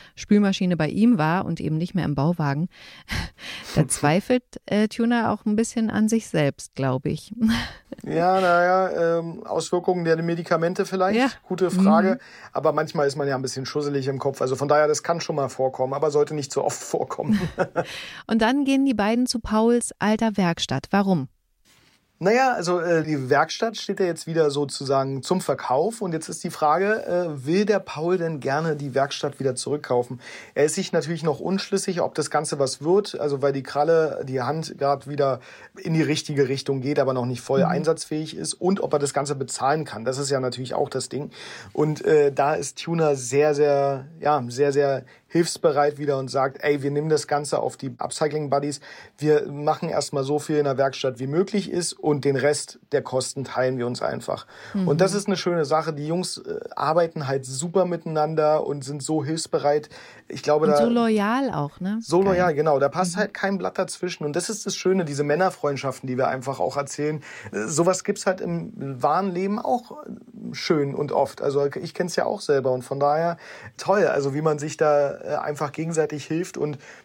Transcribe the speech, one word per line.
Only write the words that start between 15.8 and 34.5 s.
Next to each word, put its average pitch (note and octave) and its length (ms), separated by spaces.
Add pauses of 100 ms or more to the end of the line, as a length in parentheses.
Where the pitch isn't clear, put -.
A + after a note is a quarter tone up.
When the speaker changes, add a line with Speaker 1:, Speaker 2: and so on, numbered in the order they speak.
Speaker 2:
aber D3 180
sollte D3 240
nicht C#3+ 180
so - 120
oft - 160
vorkommen. - 580 (480)
<laughs> - 400
Speaker 1:
Und A3 140
dann C4 240
gehen C4+ 220
die C4 80
beiden A3 320
zu A#3+ 140
Pauls A3+ 580
alter G#3+ 380
Werkstatt. E3+ 540
Warum? F#3+ 380 (920)
Speaker 2:
Naja, B3 340
also, F3 260
äh, F3 240
die C#3 260
Werkstatt D#3+ 460
steht - 240
ja F#3+ 60
jetzt E3 200
wieder D#3+ 240
sozusagen C3+ 720
zum F#3 180
Verkauf. D#3 640
Und F3+ 80
jetzt D#3+ 180
ist E3+ 140
die F3 80
Frage, F3+ 560
äh, E3 400
will F#3 180
der G3+ 140
Paul E3+ 400
denn E3 220
gerne D3 340
die C#3+ 180
Werkstatt C3+ 460
wieder C3 160
zurückkaufen? B2+ 640 (360)
Er C#3 80
ist D#3 100
sich - 160
natürlich D#3+ 320
noch D3+ 160
unschlüssig, F#3+ 640
ob - 160
das D3+ 160
Ganze D3+ 260
was C#3 240
wird, F#3+ 380
also C#3+ 200
weil C#3 120
die C3+ 100
Kralle, D#3 640
die C3 180
Hand D#3 360